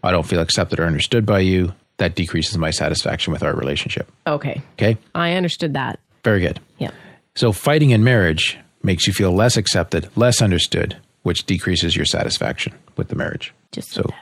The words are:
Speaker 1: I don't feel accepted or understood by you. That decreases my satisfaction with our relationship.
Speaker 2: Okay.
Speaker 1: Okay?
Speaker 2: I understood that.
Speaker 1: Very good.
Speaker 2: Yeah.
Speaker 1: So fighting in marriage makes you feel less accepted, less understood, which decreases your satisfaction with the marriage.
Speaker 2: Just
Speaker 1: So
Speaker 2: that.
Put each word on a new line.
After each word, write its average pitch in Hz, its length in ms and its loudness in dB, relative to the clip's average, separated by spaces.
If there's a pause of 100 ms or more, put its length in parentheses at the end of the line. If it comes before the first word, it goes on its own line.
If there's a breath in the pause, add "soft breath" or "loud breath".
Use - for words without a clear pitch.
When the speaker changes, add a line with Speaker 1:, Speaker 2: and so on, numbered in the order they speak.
Speaker 1:
I 92 80 2
don't 85 140 2
feel 87 140 0
accepted 82 400 0
or 82 60 2
understood 92 400 0
by 104 140 4
you. 92 320 2 (260)
That 87 180 -2
decreases 82 420 -4
my 80 120 0
satisfaction - 600 -2
with 73 100 -4
our 73 120 0
relationship. - 540 -4 (180)
Speaker 2:
Okay. 147 360 -4 (120)
Speaker 1:
Okay? 113 220 2 (180)
Speaker 2:
I 170 200 0
understood 170 400 -2
that. 131 240 -4 (260)
Speaker 1:
Very 104 160 4
good. 85 200 -2 (180)
Speaker 2:
Yeah. - 120 -6 (460 loud breath)
Speaker 1:
So 113 160 4
fighting 147 380 4
in 110 120 6
marriage 98 560 2 (240)
makes 92 240 0
you 98 60 0
feel 95 200 2
less 107 240 4
accepted, 87 600 -2
less 123 260 4
understood, 87 540 0 (260)
which - 240 -2
decreases 90 480 0
your 73 120 -2
satisfaction - 680 -4 (240)
with - 120 -4
the - 80 -6
marriage. - 360 -8 (200)
Speaker 2:
Just - 200 -12
Speaker 1:
So - 100 -6
Speaker 2:
that. - 200 -4